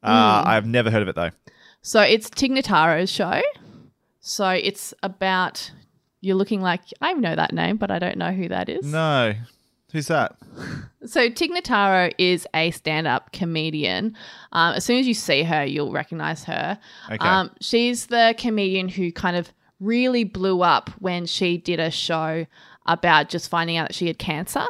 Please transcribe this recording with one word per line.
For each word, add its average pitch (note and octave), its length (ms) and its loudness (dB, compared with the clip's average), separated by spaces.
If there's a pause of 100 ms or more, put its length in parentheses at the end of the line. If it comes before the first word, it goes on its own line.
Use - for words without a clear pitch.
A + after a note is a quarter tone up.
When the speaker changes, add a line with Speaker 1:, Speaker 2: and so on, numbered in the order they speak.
Speaker 1:
Uh, G#2+ 420 6
Speaker 2:
Mm. - 20 2
Speaker 1:
I've A2 200 2
never A#2 240 2
heard G#2+ 120 2
of F#2+ 60 -2
it, - 80 -4
though. E2+ 140 -2 (520)
Speaker 2:
So - 200 4
it's G3+ 280 4
Tig C4+ 220 -2
Notaro's F3 580 2
show. F#3 300 -2 (800)
So - 300 -2
it's - 420 -4 (100)
about, F#3+ 680 -2 (500)
you're F#3+ 160 0
looking G3+ 240 0
like, F3 220 -2 (180)
"I E4+ 140 0
know G3+ 200 0
that D#3+ 180 0
name, E3+ 260 0
but G3+ 120 -4
I F3+ 80 -2
don't F3+ 200 -4
know E3+ 140 -4
who F#3+ 160 -4
that F#2 200 -4
is." - 160 -6
Speaker 1:
No. D3 500 0 (580)
Who's D3+ 160 -6
that? C#3+ 280 0 (680)
Speaker 2:
So A#3+ 240 2
Tig D#4 200 -4
Notaro G3+ 680 2
is F3+ 340 2
a D#3+ 200 0
stand-up D#3 600 -4
comedian. D#3+ 840 -2 (380)
Um, E3+ 220 2
as F3+ 100 -4
soon A#3+ 140 2
as C4 100 2
you A#3 60 2
see D3+ 300 0
her, D#3 200 0
you'll C#3 280 -4
recognize D3+ 520 -6
her. G3 340 -6 (320)
Speaker 1:
Okay. A2 60 -8 (100)
Speaker 2:
Um, F#3+ 240 2 (120)
she's A#3+ 440 0
the A#3 300 4
comedian F#3+ 540 -2
who F3+ 200 -2
kind F3 260 -4
of F3 140 -4 (300)
really A#3+ 440 2
blew F#3 380 0
up D#3+ 360 2
when F3+ 260 -4
she F3 320 0
did E3+ 240 -4
a D#3+ 100 0
show D#3+ 540 -4 (400)
about D#3+ 460 4
just - 180 -6
finding E3+ 300 -2
out D#3+ 100 -2
that - 60 -10
she E3+ 140 -2
had E3 100 -6
cancer. E3+ 520 -4